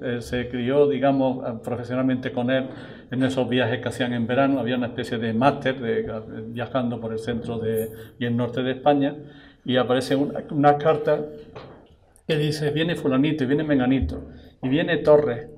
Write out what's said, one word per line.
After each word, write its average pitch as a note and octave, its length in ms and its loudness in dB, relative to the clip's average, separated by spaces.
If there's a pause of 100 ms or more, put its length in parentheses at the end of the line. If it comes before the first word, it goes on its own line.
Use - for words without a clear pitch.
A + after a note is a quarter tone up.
Eh, A#2+ 180 -4
se A#2+ 280 -4
crió, C3 400 4
digamos, C3 560 2
ah, A#2 180 -6
profesionalmente B2 680 -2
con B2 160 -2
él C3 160 2 (460)
en B2+ 120 0
esos B2+ 240 0
viajes B2 320 0
que - 80 -6
hacían A#2+ 240 -2
en A#2 160 -2
verano. C3+ 320 2
Había A#2+ 160 0
una B2 120 0
especie B2 300 -4
de A2+ 160 -2
máster C3 460 2
de, A2+ 320 -2
ah, A2 100 -8 (260)
viajando A#2 520 -4
por A2+ 140 -6
el A2 60 -6
centro A#2 400 -6
de, A2 280 -2 (320)
y A#2+ 60 -4
el A#2+ 100 0
norte A#2+ 260 -2
de B2+ 100 0
España, C#3+ 440 2 (480)
y B2 140 0
aparece B2+ 400 2
una, C3+ 340 -2
una C#3+ 260 6
carta D3+ 440 2 (1040)
que D#3+ 80 0
dice, D3 360 0
"Viene E3 240 0
fulanito C#3+ 500 2
y - 20 2
viene D3+ 160 2
menganito, C3 600 0 (360)
y C3+ 60 -4
viene E3 300 2
Torres, D3 600 4